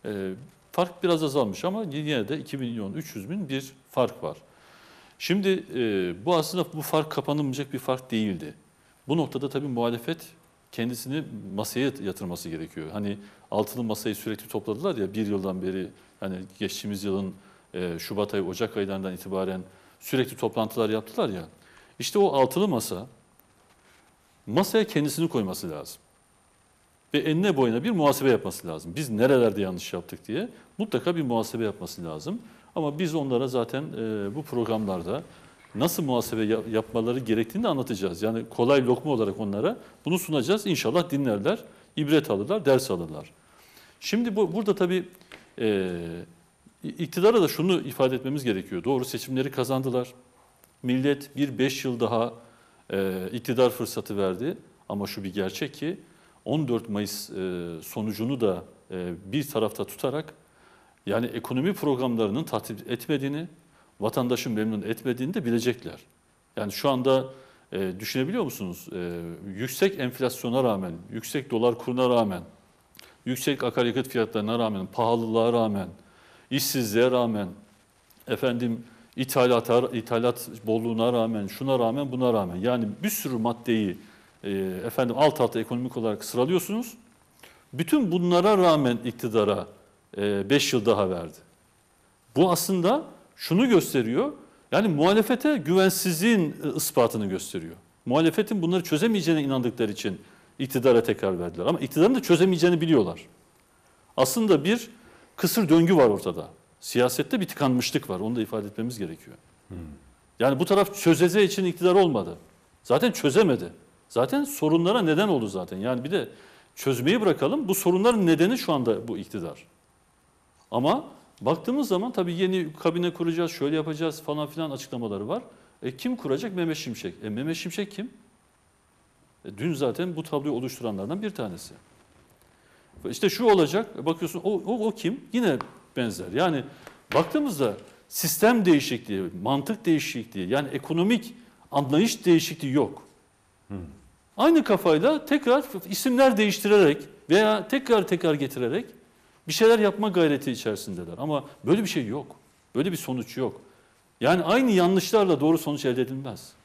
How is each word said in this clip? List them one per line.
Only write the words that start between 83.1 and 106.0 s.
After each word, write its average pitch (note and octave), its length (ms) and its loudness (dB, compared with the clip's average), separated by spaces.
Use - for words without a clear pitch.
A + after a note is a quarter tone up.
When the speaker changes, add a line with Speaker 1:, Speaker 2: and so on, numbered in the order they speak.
Speaker 1:
sürü C3 260 -6
maddeyi, A2+ 640 -2
e, G2+ 60 -6
efendim, A#2+ 320 -2
alt D3+ 220 4
alta A#2+ 200 2
ekonomik B2 360 -6
olarak A2 280 -2
sıralıyorsunuz. F3+ 720 -2
Bütün E3+ 400 2
bunlara F3 460 4
rağmen D3+ 460 4
iktidara, G#2+ 600 0
e, G2+ 320 -2
beş C#3 220 4
yıl A2+ 140 2
daha G2+ 240 4
verdi. E2+ 260 -6
Bu F3 140 6
aslında F#3+ 540 2
şunu A3 320 2
gösteriyor, D#3+ 640 2
yani G3+ 160 2
muhalefete G#3+ 680 2
güvensizliğin, F#3 1080 2
e, D3+ 120 -2
ispatını A#2 500 2
gösteriyor. F2+ 480 -6
Muhalefetin E3 560 2
bunları F3 220 2
çözemeyeceğine E3 580 2
inandıkları B2 500 0
için F#2+ 280 -6
iktidara B2+ 440 4
tekrar G2 360 0
verdiler. F2 280 -4
Ama D#3 140 0
iktidarın E3+ 340 4
da A#3+ 80 0
çözemeyeceğini F3 580 4
biliyorlar. B2 460 2
Aslında G3 480 4
bir A3 260 0
kısır G3 320 2
döngü E3+ 280 8
var C3+ 120 8